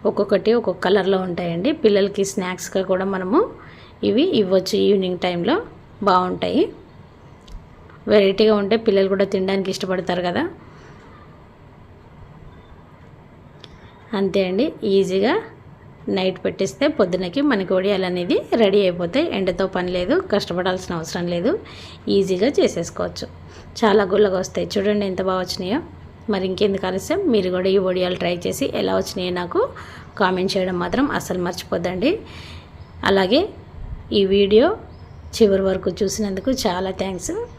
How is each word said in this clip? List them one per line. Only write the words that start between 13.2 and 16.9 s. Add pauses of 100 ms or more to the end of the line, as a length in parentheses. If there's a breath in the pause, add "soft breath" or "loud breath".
అంతే
అండి, (280)
ఈజీగా (840)
నైట్
పెట్టేస్తే (120)